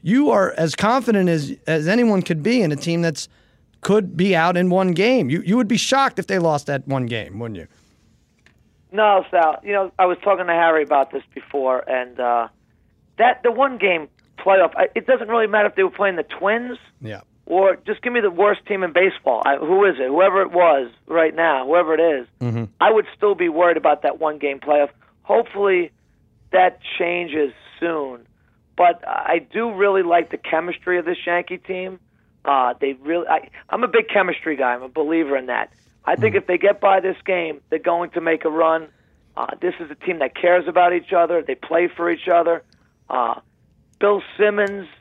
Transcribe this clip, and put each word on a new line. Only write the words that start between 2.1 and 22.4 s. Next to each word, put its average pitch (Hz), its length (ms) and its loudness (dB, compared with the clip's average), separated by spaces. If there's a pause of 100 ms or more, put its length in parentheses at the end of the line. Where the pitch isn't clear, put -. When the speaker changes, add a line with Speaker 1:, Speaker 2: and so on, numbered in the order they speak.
Speaker 1:
could 156 200 -4
be 240 180 2
in 156 120 0
a - 20 -4
team 170 260 -4
that's 165 280 -4 (500)
could 196 380 0
be 185 180 2
out 170 220 2
in 180 120 2
one 185 220 2
game. 190 380 2
You, 156 160 -2
you 185 100 0
would 240 140 0
be 226 80 0
shocked 262 420 0
if 180 80 -8
they 190 120 -2
lost 160 280 0
that 139 220 -6
one 135 160 -2
game, 104 340 -8
wouldn't 113 180 -10
you? 80 100 -16 (1200)
Speaker 2:
No, 202 400 4
Sal. 160 320 2
You 202 100 -6
know, 196 240 -2
I 185 80 4
was 180 180 0
talking 185 240 2
to 175 60 0
Harry 165 300 4
about 139 280 2
this 135 120 -8 (100)
before, 131 560 -4
and, 123 300 -4
uh, 120 280 0 (680)
that 247 260 2
the 240 80 2
one 262 260 0
game 175 320 -2 (300)
playoff, 190 360 4
I, 185 200 2
it 220 100 -6
doesn't 240 220 0
really 226 200 0
matter 208 200 2
if 208 80 -6
they 185 80 2
were 185 80 0
playing 196 240 -4
the 160 80 -4
Twins 240 540 -4 (220)
Speaker 1:
Yeah. 107 220 -14 (240)
Speaker 2:
or 185 300 2 (100)
just 208 160 -8
give 240 100 -4
me 240 100 0
the 202 100 0
worst 190 340 0
team 196 180 -4
in 170 80 -4
baseball. 175 540 0
I, 139 120 2
who 190 280 2
is 180 140 2
it? 127 80 -2
Whoever 185 340 2
it - 100 -2
was 160 380 2 (180)
right 160 280 0
now, 151 320 0
whoever 160 260 2
it 156 60 0
is, 147 280 0 (120)